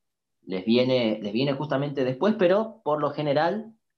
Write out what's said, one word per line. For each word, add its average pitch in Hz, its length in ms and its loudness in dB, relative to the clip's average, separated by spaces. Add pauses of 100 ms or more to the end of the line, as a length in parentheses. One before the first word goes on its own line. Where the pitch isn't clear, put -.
(460)
les 92 180 -6
viene, 120 560 2
les 104 140 -8
viene 135 180 0
justamente 143 520 -2
después, 175 340 0
pero 202 460 0
por 147 180 0
lo 143 80 0
general 151 640 -2 (240)